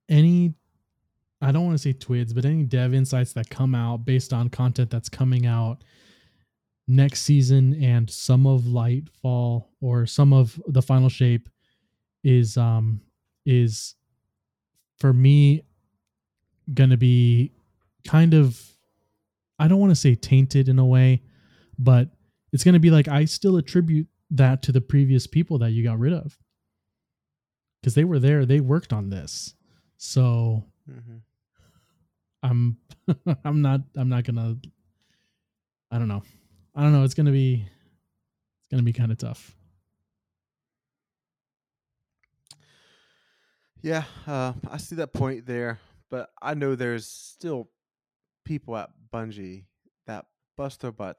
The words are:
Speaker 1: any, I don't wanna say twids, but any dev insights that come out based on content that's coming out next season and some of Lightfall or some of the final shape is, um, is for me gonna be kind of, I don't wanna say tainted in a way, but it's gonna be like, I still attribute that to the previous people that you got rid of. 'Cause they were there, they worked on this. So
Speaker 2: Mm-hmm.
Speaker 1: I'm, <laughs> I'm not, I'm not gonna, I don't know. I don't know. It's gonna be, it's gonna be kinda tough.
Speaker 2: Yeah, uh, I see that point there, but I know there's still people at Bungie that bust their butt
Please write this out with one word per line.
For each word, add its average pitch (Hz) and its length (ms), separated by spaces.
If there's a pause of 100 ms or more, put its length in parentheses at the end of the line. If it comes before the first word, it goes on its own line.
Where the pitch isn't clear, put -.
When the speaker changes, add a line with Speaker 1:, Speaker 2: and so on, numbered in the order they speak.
Speaker 1:
any, 170 460 (840)
I 135 120
don't 165 120
wanna 165 140
say 139 140
twids, 123 420
but 123 100
any 151 200
dev 127 300
insights 131 400
that 113 160
come 131 240
out 117 300
based 131 280
on 120 180
content 123 400
that's - 180
coming 127 380
out 117 380 (1000)
next 135 360
season 135 600
and 120 280
some 131 360
of 131 160
Lightfall 120 1040 (140)
or 120 260
some 143 260
of 131 340
the 131 160
final 131 260
shape 120 400 (760)
is, 123 340
um, 113 440 (460)
is 120 480 (1040)
for 135 140
me 143 500 (1120)
gonna 131 240
be 123 560 (540)
kind 160 280
of, 139 260 (1000)
I 156 100
don't 190 120
wanna 190 140
say 131 200
tainted 135 540
in 131 100
a 131 80
way, 127 360 (560)
but 127 320 (420)
it's 135 120
gonna 180 160
be 160 100
like, 151 180
I 147 180
still 185 320
attribute 160 500 (220)
that 131 320
to 135 100
the 127 80
previous 135 460
people 165 320
that 117 120
you 113 140
got 113 140
rid 135 140
of. 160 240 (1500)
'Cause 123 120
they 147 100
were 170 140
there, 139 280
they 139 140
worked 139 340
on 101 160
this. - 440 (440)
So 117 680 (260)
Speaker 2:
Mm-hmm. 117 260 (1300)
Speaker 1:
I'm, 120 340 (320)
<laughs> - 360
I'm 147 180
not, 135 180 (160)
I'm 127 140
not 120 140
gonna, 113 320 (1300)
I 117 80
don't 117 100
know. 101 140 (520)
I 147 80
don't 151 100
know. 139 120
It's 131 100
gonna 147 180
be, 127 340 (960)
it's - 100
gonna 127 120
be 117 100
kinda 113 240
tough. - 380 (4000)
Speaker 2:
Yeah, 160 220 (220)
uh, 131 280 (160)
I 151 80
see - 180
that 160 160
point 131 340
there, 120 320 (320)
but 127 200 (100)
I 147 140
know 139 200
there's 120 320
still - 640 (760)
people 127 320
at 104 140 (220)
Bungie 104 520 (420)
that 107 200 (300)
bust 139 240
their 120 120
butt 98 260